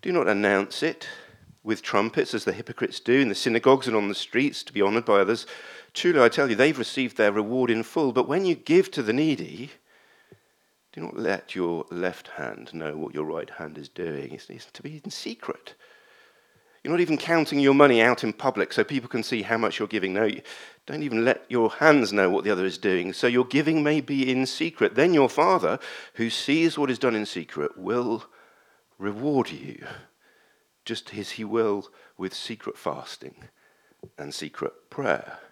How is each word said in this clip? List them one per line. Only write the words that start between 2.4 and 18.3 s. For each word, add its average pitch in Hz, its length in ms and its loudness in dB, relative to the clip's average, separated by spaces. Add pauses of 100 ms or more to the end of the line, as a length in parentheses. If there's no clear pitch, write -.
the 95 80 0
hypocrites - 460 -6
do 127 200 4
in 131 100 2
the 98 60 -2
synagogues 127 520 4
and 113 80 -2
on 104 120 2
the 101 80 -4
streets, - 480 -2
to - 100 -18
be 101 80 0
honored 107 240 2
by 101 140 6
others. 107 260 2 (480)
Truly, 165 280 2
I 117 80 10
tell 139 200 0
you, 110 60 0
they've 135 220 4
received 123 400 -4
their 104 140 4
reward 117 400 0
in 113 120 0
full. 143 280 0
But 123 160 2
when 185 180 0
you 175 100 2
give 185 360 2
to 139 120 -4
the 107 80 0
needy, 131 600 -2 (1200)
do - 100 -16
not - 160 -10
let - 380 -6
your 85 340 -4
left 87 400 -6
hand 58 440 -12
know 78 220 -8
what 78 180 -8
your 76 120 -4
right 78 240 -8
hand 78 280 -14
is 71 120 -16
doing." 71 440 -10
It's, - 160 -18
it's - 240 -18
to - 100 -20
be 156 200 -14
in 208 80 -12
secret. - 640 -12 (1080)
You're 147 100 -4
not 175 80 2
even 160 160 2
counting 156 420 0
your 139 140 6
money 139 280 8
out 120 220 4
in 110 80 -2